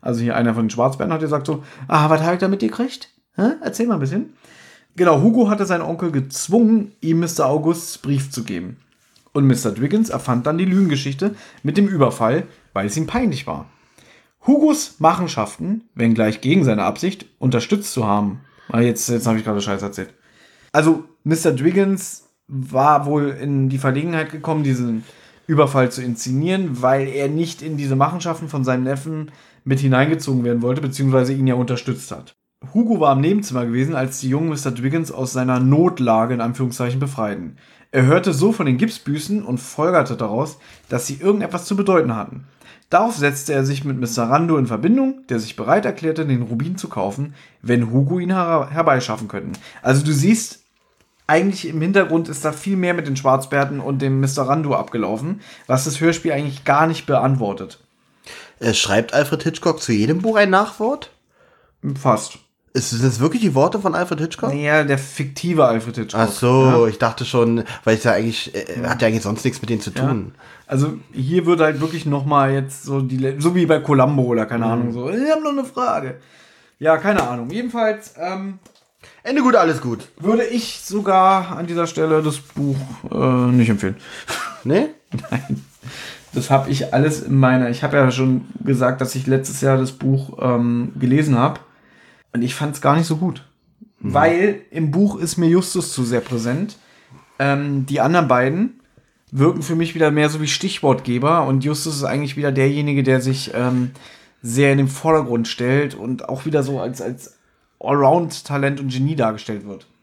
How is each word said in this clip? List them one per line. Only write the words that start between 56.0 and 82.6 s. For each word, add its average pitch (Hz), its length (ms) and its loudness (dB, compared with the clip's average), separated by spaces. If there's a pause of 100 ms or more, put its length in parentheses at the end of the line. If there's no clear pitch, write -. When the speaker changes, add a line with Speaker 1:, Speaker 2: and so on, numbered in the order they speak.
Speaker 1:
Hörspiel 165 320 0
eigentlich 143 320 -4
gar 147 220 4
nicht 165 200 -4
beantwortet. 117 760 0 (760)
Speaker 2:
Äh, 113 140 2
schreibt 104 400 2
Alfred 139 280 0
Hitchcock 160 400 -2
zu 123 100 -2
jedem 120 300 2
Buch 220 140 0
ein 202 140 4
Nachwort? 214 600 -2 (920)
Speaker 1:
Fast. - 380 0 (360)
Speaker 2:
Ist, - 160 -2
sind 117 140 -2
das 117 160 2
wirklich 165 220 0
die 170 120 2
Worte 175 260 2
von 185 140 -2
Alfred 170 260 -4
Hitchcock? - 340 -6
Speaker 1:
Naja, 147 300 2
der 143 120 2
fiktive 143 720 0
Alfred 113 300 0
Hitchcock. 110 240 -4
Speaker 2:
Ach 110 120 2
so, 127 340 4
Speaker 1:
Ja. 120 200 6
Speaker 2:
ich 107 120 -2
dachte 117 280 -2
schon, 117 380 2 (200)
weil 110 120 4
ich 110 80 -6
ja 120 80 4
eigentlich, 113 420 -2
äh, 98 280 -8
Speaker 1:
Ja. 85 80 -4
Speaker 2:
hat 117 120 -2
ja 113 60 4
eigentlich 110 140 0
sonst 104 220 -4
nichts - 160 -2
mit 107 80 -10
denen 117 140 -2
zu 107 80 -8
Speaker 1:
Ja. 131 180 -2
Speaker 2:
tun. 107 240 -2 (340)
Speaker 1:
Also 143 280 0 (180)
hier 156 320 0
wird 170 160 4
halt 151 220 2
wirklich 160 240 -4
nochmal 139 460 2
jetzt 139 320 -4
so 139 180 -2
die 127 160 -2
Le-, 135 220 -2
so 170 140 -4
wie 175 120 4
bei 151 140 4
Columbo 139 420 4
oder 117 240 0
keine 117 180 -4
Speaker 2:
Mhm. 113 60 0
Speaker 1:
Ahnung, 120 220 -2
so, 123 160 -6
"Wir 262 240 0
haben 311 100 0
noch 302 80 -2
eine 277 140 -4
Frage." 208 520 -4 (600)
Ja, 160 180 4
keine 185 320 2
Ahnung. 123 220 -6
Jedenfalls, 220 680 -4
ähm, 190 400 -8 (640)
Speaker 2:
Ende 269 200 0
gut, 254 120 4
alles 165 280 4
gut. 120 260 -6 (100)
Speaker 1:
würde 226 280 2
ich 233 360 -6
sogar 190 760 2
an 175 80 -4
dieser 170 200 0
Stelle 156 360 2
das 147 160 -2
Buch, 143 380 -4 (360)